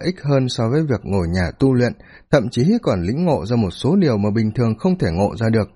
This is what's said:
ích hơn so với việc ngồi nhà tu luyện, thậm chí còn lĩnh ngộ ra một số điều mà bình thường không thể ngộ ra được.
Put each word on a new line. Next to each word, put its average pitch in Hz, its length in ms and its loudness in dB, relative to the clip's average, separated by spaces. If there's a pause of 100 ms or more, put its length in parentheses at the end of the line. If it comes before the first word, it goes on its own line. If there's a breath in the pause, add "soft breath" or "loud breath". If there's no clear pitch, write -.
ích 180 180 -6
hơn 135 260 0
so 113 200 -2
với 151 140 0
việc 127 200 -2
ngồi 92 240 -2
nhà 87 320 -2
tu 135 140 4
luyện, 120 200 2 (380 loud breath)
thậm 123 180 2
chí 170 320 2
còn 104 200 0
lĩnh 127 240 -2
ngộ 127 200 0
ra 120 100 -2
một 107 160 0
số 147 240 0
điều 151 220 2
mà 104 180 0
bình 110 200 0
thường 113 240 0
không 185 180 0
thể 107 140 0
ngộ 95 240 0
ra 110 140 -2
được. 113 260 0